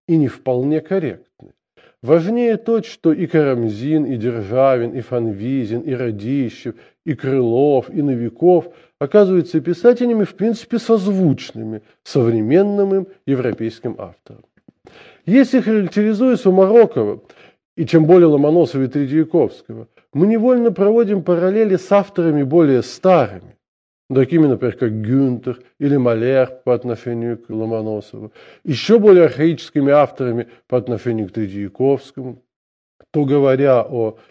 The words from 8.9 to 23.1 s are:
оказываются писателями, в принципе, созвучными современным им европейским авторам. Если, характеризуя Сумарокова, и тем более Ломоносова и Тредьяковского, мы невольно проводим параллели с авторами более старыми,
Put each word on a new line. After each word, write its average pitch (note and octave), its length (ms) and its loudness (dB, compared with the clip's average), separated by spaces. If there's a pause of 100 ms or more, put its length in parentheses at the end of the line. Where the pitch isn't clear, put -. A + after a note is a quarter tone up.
оказываются F#3 600 2
писателями, A3+ 640 0
в - 120 -6
принципе, A3+ 420 -4
созвучными F3+ 1040 -2 (220)
современным D#3+ 920 0
им F#3+ 140 -2 (180)
европейским B2 720 -6
авторам. G#2 460 -20 (840)
Если, B3 360 4
характеризуя G#3+ 720 0
Сумарокова, F#3+ 880 2 (520)
и E3 100 -4
тем D#3+ 200 4
более F3 220 8
Ломоносова D3 560 2
и B2+ 40 -2
Тредьяковского, C#3 1000 -2 (260)
мы D#3+ 140 2
невольно A#3 460 2
проводим G3+ 500 0
параллели F#3 540 0
с - 120 -14
авторами E3+ 540 0
более C#3 400 2
старыми, B2+ 720 -2 (580)